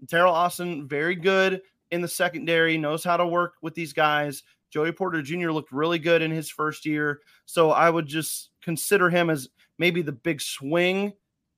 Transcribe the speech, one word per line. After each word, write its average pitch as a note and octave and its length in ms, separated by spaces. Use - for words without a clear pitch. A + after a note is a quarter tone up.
Teryl F3 240
Austin, E3+ 560
very D#3 280
good F#3+ 460
in F3 100
the E3+ 60
secondary, E3 680
knows D#3 260
how F3 140
to F3 100
work E3+ 340
with D#3 140
these D#3+ 180
guys. D3 480
Joey D#3 200
Porter E3+ 300
Junior E3 320
looked D3+ 180
really D#3+ 280
good E3 240
in D#3+ 80
his D#3+ 180
first D3+ 380
year. D3+ 340
So D#3+ 260
I D#3+ 180
would E3 180
just D3+ 420
consider F3 480
him F3 180
as C#3 180
maybe E3+ 240
the D3 100
big C#3+ 300
swing F3+ 720